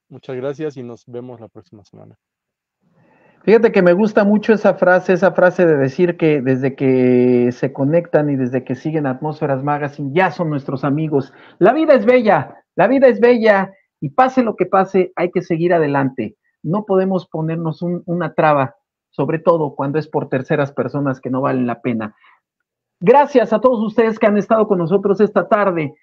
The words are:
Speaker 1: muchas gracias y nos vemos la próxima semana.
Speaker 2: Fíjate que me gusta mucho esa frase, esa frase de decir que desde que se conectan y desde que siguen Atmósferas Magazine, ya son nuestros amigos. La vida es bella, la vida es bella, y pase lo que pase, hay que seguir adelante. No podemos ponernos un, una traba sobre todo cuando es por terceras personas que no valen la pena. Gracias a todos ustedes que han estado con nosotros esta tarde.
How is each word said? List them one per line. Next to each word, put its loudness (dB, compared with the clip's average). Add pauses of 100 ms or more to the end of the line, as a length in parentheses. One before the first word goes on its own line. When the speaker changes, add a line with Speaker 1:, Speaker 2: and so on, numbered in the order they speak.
Speaker 1:
muchas -16
gracias -10
y -14
nos -16
vemos -16
la -20
próxima -20
semana. -20 (1300)
Speaker 2:
Fíjate 4
que 2
me 6
gusta 0
mucho 2
esa 2
frase, 2
esa 2
frase 2
de 4
decir 0
que 2
desde -2
que 2
se -4
conectan 0
y -2
desde -4
que -6
siguen -4
Atmósferas -4
Magazine, -6
ya 0
son -6
nuestros -6
amigos. -2 (260)
La 4
vida 2
es 4
bella, 0 (100)
la 2
vida 4
es 0
bella, 2 (260)
y -6
pase 0
lo -2
que -2
pase, 0
hay -2
que -4
seguir -2
adelante. -2 (280)
No -4
podemos -2
ponernos -6
un, -6
una -6
traba 0 (340)
sobre -4
todo 0
cuando -4
es -6
por -6
terceras -2
personas -4
que -10
no -4
valen -2
la -8
pena. -6 (840)
Gracias 2
a 2
todos 2
ustedes -2
que 2
han 0
estado 0
con -2
nosotros -2
esta 0
tarde. -2